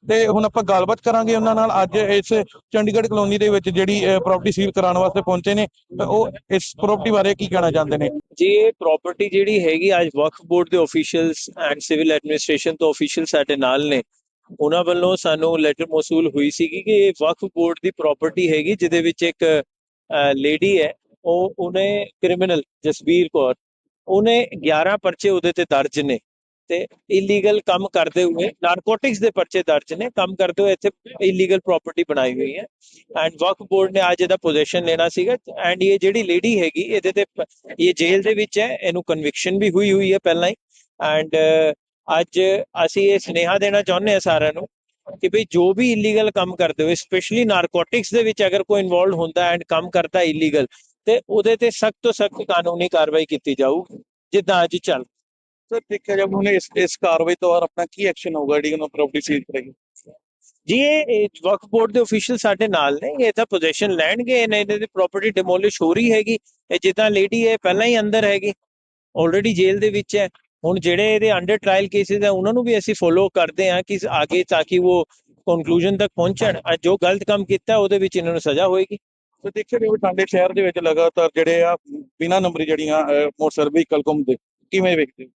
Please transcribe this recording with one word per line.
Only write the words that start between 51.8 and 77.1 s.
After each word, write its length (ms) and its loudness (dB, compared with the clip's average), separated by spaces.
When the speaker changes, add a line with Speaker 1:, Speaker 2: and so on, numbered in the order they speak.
Speaker 2:
ਤੋਂ 120 0
ਸਖਤ 280 -4
ਕਾਨੂੰਨੀ 480 -2
ਕਾਰਵਾਈ 360 2
ਕੀਤੀ 340 -4
ਜਾਊਗੀ, 440 -2
ਜਿੱਦਾਂ 300 2
ਅੱਜ 200 -4
ਚੱਲ। 200 -2
Speaker 1:
ਸਰ, 60 -4
ਦੇਖਿਆ 360 -6
ਜਾਵੇ 200 0
ਹੁਣ 120 0
ਇਸ, 300 0
ਇਸ 200 -2
ਕਾਰਵਾਈ 440 0
ਤੋਂ 80 0
ਬਾਅਦ 140 2
ਆਪਣਾ 220 -4
ਕੀ 200 -6
ਐਕਸ਼ਨ 300 -4
ਹੋਊਗਾ 200 -2
ਜਿਹੜੀ 180 -2
ਉਹਨਾਂ 140 -6
ਪ੍ਰਾਪਰਟੀ 340 -2
ਸੀਲ 200 -2
ਕਰਾਈ? 300 -10
Speaker 2:
ਜੀ, 120 0
ਇਹ, 280 2
ਇਹ 200 0
ਵਕਫ 240 -2
ਬੋਰਡ 220 0
ਦੇ 100 0
ਅਫੀਸ਼ੀਅਲ 360 -2
ਸਾਡੇ 300 0
ਨਾਲ 360 0
ਨੇ, 240 -2
ਇਹ 80 0
ਤਾਂ 100 0
ਪੋਜੀਸ਼ਨ 460 -2
ਲੈਣਗੇ, 520 0
ਇਹਨਾਂ, 140 0
ਇਹਨਾਂ 220 -2
ਦੀ 60 -4
ਪ੍ਰਾਪਰਟੀ 440 -2
ਡਿਮੋਲਿਸ਼ 520 0
ਹੋ 120 2
ਰਹੀ 180 2
ਹੈਗੀ। 280 0
ਇਹ 100 -2
ਜਿੱਦਾਂ 300 2
ਲੇਡੀ 360 0
ਹੈ 100 2
ਪਹਿਲਾਂ 300 0
ਹੀ 120 2
ਅੰਦਰ 240 0
ਹੈਗੀ, 260 0
already 340 2
ਜੇਲ੍ਹ 240 2
ਦੇ 100 0
ਵਿੱਚ 260 -4
ਹੈ। 140 0
ਹੁਣ 140 0
ਜਿਹੜੇ 360 0
ਇਹਦੇ 160 2
under 220 0
trial 300 0
cases 400 -2
ਹੈ, 60 2
ਉਹਨਾਂ 240 0
ਨੂੰ 100 0
ਵੀ 140 0
ਅਸੀਂ 160 -2
ਫਾਲੋ 360 2
ਕਰਦੇ 420 0
ਹਾਂ 160 -2
ਕਿ 120 -4
ਆਗੇ, 340 0
ਤਾਂ 240 0
ਕਿ 100 0
ਉਹ 280 2
ਕਨਕਲੂਜਨ 680 0
ਤੱਕ 180 0
ਪਹੁੰਚਣ। 440 -2
ਅੱਜ 100 -2
ਜੋ 140 2
ਗਲਤ 260 0